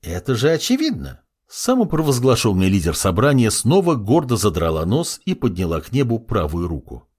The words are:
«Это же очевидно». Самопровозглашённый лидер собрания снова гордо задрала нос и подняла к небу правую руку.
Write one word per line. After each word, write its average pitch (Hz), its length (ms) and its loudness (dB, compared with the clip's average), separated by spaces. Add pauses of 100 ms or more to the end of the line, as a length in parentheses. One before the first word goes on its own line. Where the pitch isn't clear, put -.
«Это 90 360 -4
же 123 120 0
очевидно». 165 720 -2 (260)
Самопровозглашённый 131 1200 2
лидер 87 260 2
собрания 113 560 2
снова 170 460 2
гордо 123 400 2
задрала 82 500 0
нос 127 380 -2
и 185 100 -2
подняла 87 460 -2
к - 100 -14
небу 117 300 0
правую 87 480 -4
руку. 67 400 -10 (100)